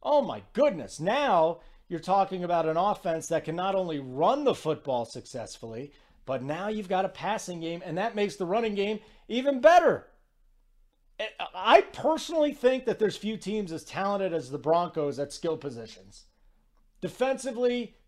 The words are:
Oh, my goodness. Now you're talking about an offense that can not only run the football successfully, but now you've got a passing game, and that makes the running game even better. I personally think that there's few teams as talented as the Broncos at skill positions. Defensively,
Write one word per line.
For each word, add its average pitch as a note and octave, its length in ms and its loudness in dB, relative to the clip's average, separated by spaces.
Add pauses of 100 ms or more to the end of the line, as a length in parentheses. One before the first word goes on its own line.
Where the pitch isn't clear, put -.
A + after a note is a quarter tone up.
Oh, C#4+ 180 2
my A2+ 220 -4 (100)
goodness. F#3+ 480 0
Now F3+ 600 2 (320)
you're E3 80 -6
talking F#3+ 420 0
about E3+ 240 0
an D#3+ 100 0
offense F3 520 -2
that D#3+ 160 0
can D#3+ 100 -6
not F#3+ 220 -2
only E3 240 -2
run D#3 420 0
the B3+ 120 4
football C#3 500 -2
successfully, A#2 880 -12 (340)
but C3 160 -4
now D#3 260 -6
you've G#3+ 200 -6
got F#3+ 160 2
a F#3+ 60 0
passing F#3 500 -6
game, E3 240 -6
and E3+ 140 -4
that G#3 180 -2
makes G#3 180 0
the F3+ 120 -6
running G#3+ 280 0
game G3+ 240 -2 (300)
even C4 320 0
better. D#4+ 480 6 (1500)
I A3+ 280 8 (100)
personally D4+ 600 0
think B3+ 340 2
that G#3 120 0
there's G#3 180 0
few G#3+ 200 -6
teams G3 340 -4
as D#3+ 140 -10
talented G3 480 -2
as D3 180 -4
the C#3 80 -6
Broncos D3+ 640 0
at C#3+ 120 -6
skill D#3+ 240 -4
positions. A2+ 680 -14 (760)
Defensively, B3 920 -2 (140)